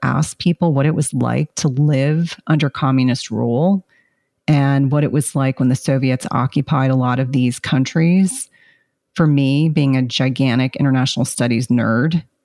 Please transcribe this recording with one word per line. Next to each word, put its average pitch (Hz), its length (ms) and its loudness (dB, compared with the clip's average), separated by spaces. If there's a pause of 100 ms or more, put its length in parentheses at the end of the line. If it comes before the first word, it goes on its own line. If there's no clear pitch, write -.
ask 135 360 -2
people 170 360 0
what 139 120 2
it 156 80 0
was 147 200 -4
like 123 420 -2
to 156 120 -2
live 147 720 0 (100)
under 151 200 2
communist 131 640 -2
rule 123 560 0 (600)
and 139 420 2
what 147 140 2
it - 80 -2
was - 220 -2
like 135 240 0
when 127 100 2
the 127 80 2
Soviets 131 540 -2
occupied 135 600 0
a 131 60 2
lot 123 220 0
of 131 140 -2
these 127 260 0
countries, 170 920 0 (640)
for 165 120 2
me, 143 420 2
being 143 280 2
a 131 60 2
gigantic 127 720 0
international 131 480 0
studies 120 440 -2
nerd, 123 540 0 (220)